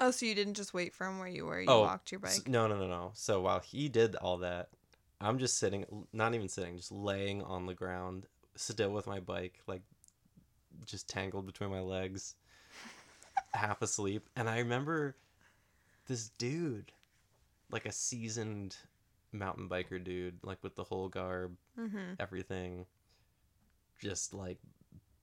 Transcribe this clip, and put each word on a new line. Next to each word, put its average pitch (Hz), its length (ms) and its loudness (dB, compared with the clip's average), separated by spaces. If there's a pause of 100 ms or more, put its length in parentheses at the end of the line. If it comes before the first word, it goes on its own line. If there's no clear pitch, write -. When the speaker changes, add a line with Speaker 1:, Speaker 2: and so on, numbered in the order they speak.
Speaker 1:
Oh, 254 100 8
so 247 140 0
you 220 100 2
didn't 202 200 2
just 202 180 -6
wait 180 220 -2
for 185 120 -4
him 190 120 -6
where 185 100 -8
you 165 160 -6
were? 165 160 -2
You 185 80 4
Speaker 2:
Oh, 117 140 12
Speaker 1:
walked 92 300 2
your 95 120 -8
Speaker 2:
s-, 95 140 2
Speaker 1:
bike? 104 100 -4
Speaker 2:
no, 117 180 6
no, 104 120 4
no, 95 80 2
no. 90 280 -2
So 98 280 4
while 92 160 6
he 143 320 -2
did 113 260 6
all 90 220 2
that, 90 320 -2 (500)
I'm 110 180 4
just 127 200 2
sitting, 98 340 2
l-, 104 220 -10
not 110 200 4
even 104 140 0
sitting, 90 300 -4
just 90 140 -10
laying 98 500 0
on 92 240 -4
the 92 80 -4
ground, 92 520 -4 (300)
still 107 340 0
with 104 160 -2
my 98 140 -4
bike, 90 460 -6
like, 95 160 -6 (1040)
just - 240 -10
tangled 95 340 -4
between 98 260 -6
my 95 100 -2
legs, 92 560 -4 (560)
Speaker 1:
<laughs> - 600 -6
Speaker 2:
half 104 300 0
asleep. 104 520 0
And 113 140 0
I 113 120 2
remember 139 540 0 (920)
this 113 320 -4
dude, 131 540 -2 (760)
like, 110 140 -2
a 107 80 -4
seasoned 110 840 -4 (560)
mountain 95 360 -4
biker 90 340 -2
dude, 90 400 -4
like, 95 200 -8
with 98 140 -8
the - 80 -6
whole 95 260 -2
garb, 90 440 -2 (240)
Speaker 1:
Mm-hmm. 196 400 -6
Speaker 2:
everything, 92 680 -6 (1120)
just, - 340 -4
like, 92 240 -6 (640)